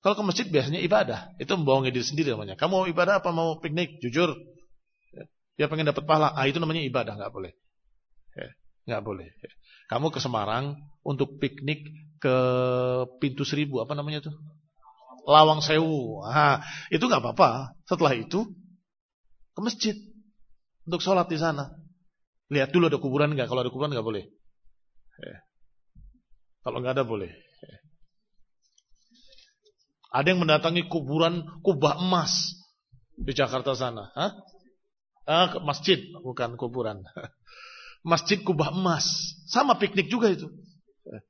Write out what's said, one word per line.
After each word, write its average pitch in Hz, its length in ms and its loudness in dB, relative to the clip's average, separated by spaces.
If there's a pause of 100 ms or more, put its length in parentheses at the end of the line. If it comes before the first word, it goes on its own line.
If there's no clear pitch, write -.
Kalau 202 160 2
ke 214 80 -4
masjid 185 240 -2
biasanya 147 320 0
ibadah. 175 560 0
Itu 208 160 -4
membohongi 135 400 2
diri 123 120 -2
sendiri 147 280 -2
namanya. 101 240 -8
"Kamu 185 240 2
mau 185 80 0
ibadah 180 320 2
apa 185 80 -2
mau 165 320 -2
piknik? 160 400 -4
Jujur." 139 320 0 (1200)
Dia 147 120 0
pengen 156 200 0
dapat 143 160 -2
pahala. 151 280 4
Ah, 139 160 0
itu 165 120 -2
namanya 160 240 -4
ibadah, 113 320 -4
nggak 104 160 -10
boleh. 95 200 -12 (840)
Ya, - 120 -12 (400)
nggak 113 160 -6
boleh. 92 280 -12 (560)
Kamu 147 240 -2
ke 131 80 -6
Semarang 123 560 -4 (240)
untuk 139 400 -4
piknik 143 400 -4 (400)
ke 127 160 2 (840)
Pintu 143 200 -2
Seribu, 143 400 -2
apa 143 160 -6
namanya 147 240 -6
tuh? 151 160 -12 (880)
Lawang 151 400 10
Sewu. 151 600 2
Ah, 139 360 4 (320)
itu 156 80 2
nggak 233 200 2
apa-apa. 123 520 4 (160)
Setelah 165 280 4
itu 190 360 -4 (1040)
ke - 40 -12
masjid 208 360 -4 (880)
untuk 170 160 -4
sholat 185 240 2
di 160 160 -4
sana. 143 320 -2 (760)
Lihat 139 240 0
dulu 175 160 6
ada 143 120 2
kuburan 143 360 0
nggak. 123 160 -2
Kalau 127 120 0
ada 127 80 -2
kuburan 143 200 -4
nggak 113 160 -4
boleh. 104 160 -4 (960)
Ya. - 180 -16 (1300)
Kalau 123 160 -6
nggak 127 160 -4
ada 139 80 0
boleh. 104 280 -6 (320)
Ya. - 140 -20 (2500)
Ada 151 80 4
yang 185 80 2
mendatangi 165 480 2
kuburan 160 560 0 (160)
Kubah 151 400 2
Emas 180 560 0 (640)
di 135 160 -4
Jakarta 131 400 0
sana. 117 400 -8
Hah? 185 160 -4 (960)
Ah, 170 240 4
ke - 80 -6
masjid, 156 400 0 (240)
bukan 120 320 -6
kuburan. 113 480 -6 (480)
<laughs> - 560 -18
Masjid 170 320 2
Kubah 156 320 0
Emas. 175 640 -2 (160)
Sama 262 240 4
piknik 196 320 -2
juga 220 240 2
itu. 170 160 -4 (560)
Ya. 107 160 -16 (100)